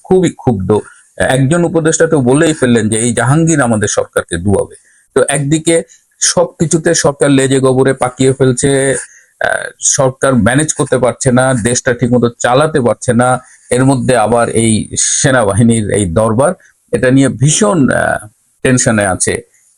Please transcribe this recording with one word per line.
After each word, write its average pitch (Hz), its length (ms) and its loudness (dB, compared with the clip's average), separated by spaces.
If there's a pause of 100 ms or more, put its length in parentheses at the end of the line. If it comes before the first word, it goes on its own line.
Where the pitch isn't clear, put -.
খুবই 185 260 2
ক্ষুব্ধ। 104 500 -2 (380)
একজন 135 480 0
উপদেষ্টা 160 420 0
তো 156 140 0
বলেই 147 320 2
ফেললেন 117 360 0
যে 110 80 -2
এই 117 160 -2
জাহাঙ্গীর 147 480 2
আমাদের 110 260 0
সরকারকে - 500 -4
ডুবাবে। 95 380 -2 (400)
তো 131 140 2
একদিকে 156 540 -2 (360)
সবকিছুতে 165 760 -2
সরকার 143 340 -2
লেজে 135 300 2
গোবরে 131 340 2
পাকিয়ে 131 400 -2
ফেলছে, 135 640 0 (440)
আহ, - 300 -4 (100)
সরকার 135 560 -2
ম্যানেজ 127 380 0
করতে 135 240 -2
পারছে 123 340 -2
না, 131 220 2
দেশটা 123 400 -2
ঠিকমতো 120 360 0 (100)
চালাতে 143 420 0
পারছে 117 320 -2
না। 123 260 0 (320)
এর 127 140 2
মধ্যে 127 320 0
আবার 113 320 0
এই 113 480 -2
সেনাবাহিনীর 113 920 0
এই 101 140 0
দরবার, 110 480 0 (380)
এটা 127 200 0
নিয়ে 135 180 4
ভীষণ, 151 600 0
আহ, - 380 -4 (360)
টেনশনে 123 420 0
আছে, 92 360 -4 (360)